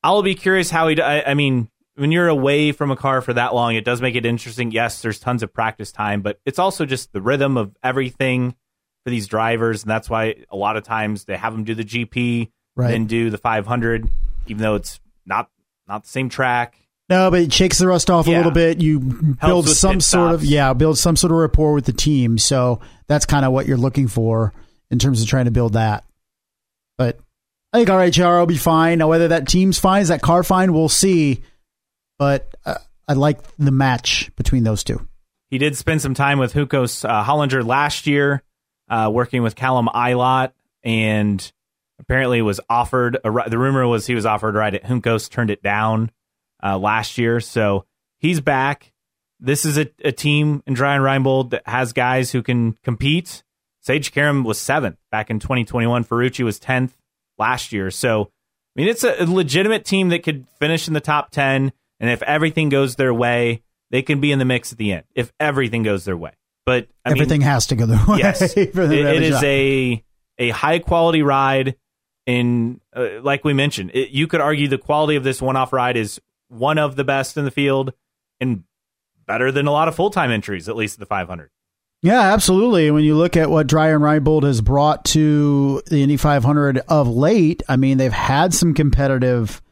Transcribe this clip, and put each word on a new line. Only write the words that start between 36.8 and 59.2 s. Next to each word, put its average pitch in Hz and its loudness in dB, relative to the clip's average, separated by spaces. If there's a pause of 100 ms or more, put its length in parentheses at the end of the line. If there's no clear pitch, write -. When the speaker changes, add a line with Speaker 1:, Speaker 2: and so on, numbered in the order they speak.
Speaker 1:
uh, 107 0
Hollinger 135 0
last 143 -2
year, 143 0 (460)
uh, 110 0
working 123 -2
with 113 -2
Callum 127 0
Ilott, 127 0 (320)
and 107 0 (480)
apparently 127 0
was 101 -2 (100)
offered 120 0
a 110 0
ri-, 117 -2
the 113 -2
rumor 131 0
was 117 -2
he 123 -4
was 107 -4
offered 107 -2
a 107 0
ride 107 0
at 101 -8
Juncos, 117 -2
turned 113 -4
it 101 -6
down, 110 -2 (520)
uh, 98 -4
last 107 -2
year. 117 0
So 104 -2 (320)
he's 165 -2
back. 139 -2 (480)
This 135 -2
is 151 -2
a, 151 -2 (160)
a 139 0
team 147 0
in 135 -2
Ryan 139 0
Reinbold 135 0
that 123 -4
has 120 -4
guys 127 0
who 123 -2
can 117 0 (120)
compete. 131 -4 (380)
Sage 139 -4
Karam 143 0
was 110 -4
seventh 131 -4 (140)
back 107 -6
in 110 -4
twenty 123 -4
twenty-one. 120 -2
Ferrucci 123 -2
was 107 -4
tenth 127 -2 (400)
last 117 -4
year. 95 -4
So, 110 -2 (540)
I 131 -6
mean, 180 0
it's 233 -2
a, 180 0